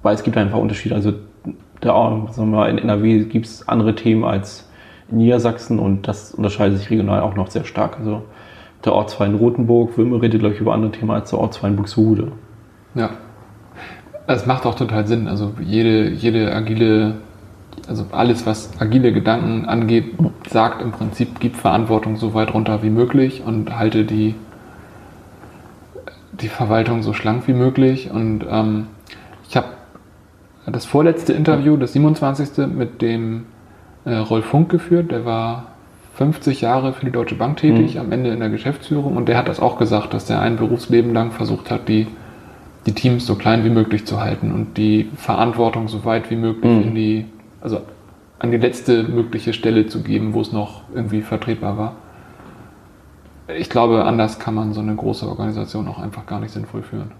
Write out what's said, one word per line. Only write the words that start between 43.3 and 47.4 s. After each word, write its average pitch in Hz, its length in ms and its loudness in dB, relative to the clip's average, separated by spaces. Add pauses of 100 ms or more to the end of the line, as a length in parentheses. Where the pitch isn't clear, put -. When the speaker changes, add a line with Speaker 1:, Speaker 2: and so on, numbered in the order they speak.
Speaker 2:
klein 113 280 2
wie 117 60 4
möglich 110 360 2
zu 107 140 -4
halten 110 320 -2
und 107 240 -4
die 107 400 2
Verantwortung 113 720 0
so 110 160 -8
weit 113 260 -2
wie 117 60 -2
möglich 113 360 2
Speaker 1:
Mhm. 110 100 6
Speaker 2:
in 113 120 0
die, 110 300 0 (360)